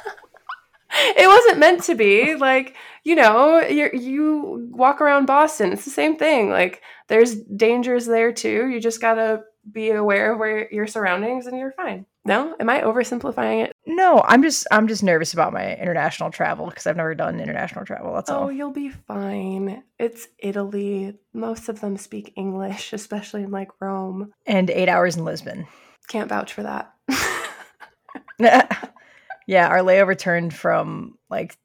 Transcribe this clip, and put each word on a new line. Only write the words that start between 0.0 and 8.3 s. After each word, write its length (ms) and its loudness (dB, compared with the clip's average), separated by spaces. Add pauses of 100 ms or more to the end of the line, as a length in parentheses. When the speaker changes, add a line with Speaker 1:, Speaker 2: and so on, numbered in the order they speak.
Speaker 1:
It 360 4
wasn't 320 8
meant 240 6
to 100 0
be. 400 4
Like, 400 0 (300)
you 100 2
know, 460 6
you're, 340 0
you 800 -4
walk 280 2
around 260 4
Boston, 460 2
it's 120 -8
the 60 -12
same 260 -2
thing. 340 2
Like, 320 -2 (240)
there's 300 4
dangers 720 0
there 260 0